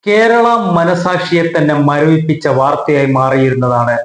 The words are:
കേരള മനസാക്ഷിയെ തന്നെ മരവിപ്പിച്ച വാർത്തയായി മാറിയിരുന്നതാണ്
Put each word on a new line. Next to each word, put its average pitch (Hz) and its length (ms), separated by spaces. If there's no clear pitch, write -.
കേരള 226 400
മനസാക്ഷിയെ 175 640
തന്നെ 156 320
മരവിപ്പിച്ച 151 720
വാർത്തയായി 139 580
മാറിയിരുന്നതാണ് 127 1000